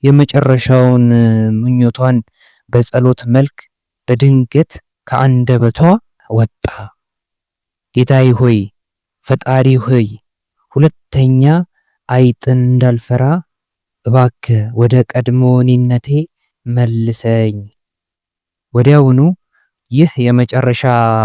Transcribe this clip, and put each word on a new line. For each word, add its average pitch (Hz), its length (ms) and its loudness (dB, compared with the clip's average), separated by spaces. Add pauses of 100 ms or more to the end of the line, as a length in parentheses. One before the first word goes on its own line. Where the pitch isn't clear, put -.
የመጨረሻውን 131 1000 2 (500)
ምኞቷን 123 640 0 (520)
በጸሎት 123 580 0
መልክ 127 300 0 (500)
በድንገት 135 640 0 (340)
ከአንደበቷ 123 720 0 (500)
ወጣ። 113 360 -4 (1300)
«ጌታዬ 131 380 2
ሆይ፣ 120 240 2 (680)
ፈጣሪ 131 420 -2 (120)
ሆይ፣ 117 280 -2 (640)
ሁለተኛ 135 720 0 (680)
አይጥን 127 520 0
እንዳልፈራ 123 600 -2 (840)
እባክህ 120 580 -2 (120)
ወደ 120 180 0 (140)
ቀድሞ 127 340 -4 (160)
እኔነቴ 123 500 0 (580)
መልሰኝ።» 113 920 -4 (1160)
ወዲያውኑ 131 460 2 (720)
ይህ 147 280 0
የመጨረሻ 123 640 -2 (420)